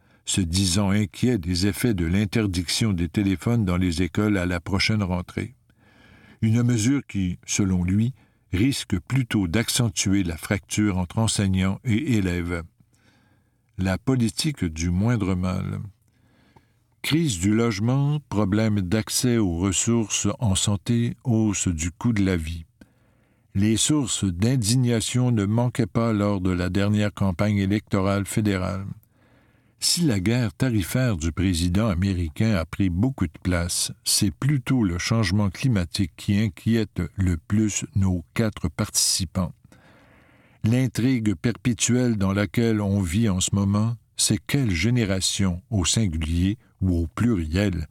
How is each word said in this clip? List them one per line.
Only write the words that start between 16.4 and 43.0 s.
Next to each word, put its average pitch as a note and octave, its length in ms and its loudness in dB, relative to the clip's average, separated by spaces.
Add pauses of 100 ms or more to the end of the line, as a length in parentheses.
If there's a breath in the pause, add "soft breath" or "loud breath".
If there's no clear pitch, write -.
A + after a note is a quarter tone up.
Crise D3 340 0
du G2 160 2
logement, A#2 760 0
problème G#2 540 2
d'accès G#2+ 560 0
aux F#2 200 0
ressources G#2 720 0 (120)
en G2 160 2
santé, A#2 680 0
hausse A2 440 2
du E2+ 240 -2
coût - 200 -2
de G2+ 140 2
la F#2 120 2
vie. E2 280 -6 (920 soft breath)
Les G#2 220 2
sources C#3 460 0
d'indignation A#2+ 1080 0
ne G#2 140 2
manquaient A#2 400 0
pas A2+ 280 0
lors G2+ 260 2
de F#2 120 0
la F2+ 180 0
dernière G#2 440 2
campagne G2+ 440 0
électorale G2 680 0
fédérale. F#2+ 600 -2 (960 soft breath)
Si - 200 0
la A#2+ 180 2
guerre A2 340 0
tarifaire B2 640 0
du D#2 160 -2
président F2+ 560 0
américain F#2 680 0
a D#2+ 100 -2
pris G2 240 -2
beaucoup F#2+ 380 -2
de - 140 -14
place, F2 520 -2 (100)
c'est - 260 0
plutôt C3 540 0
le F2 140 0
changement G#2 520 0
climatique G2 680 -2
qui G2+ 200 0
inquiète A2 640 -2 (140)
le F2+ 220 0
plus G#2 480 -2 (100)
nos F#2 380 0
quatre A2 340 -2
participants. - 840 -2 (1120 soft breath)
L'intrigue A#2 680 0
perpétuelle A#2+ 840 0
dans G2 160 0
laquelle G#2+ 480 0
on G2+ 200 2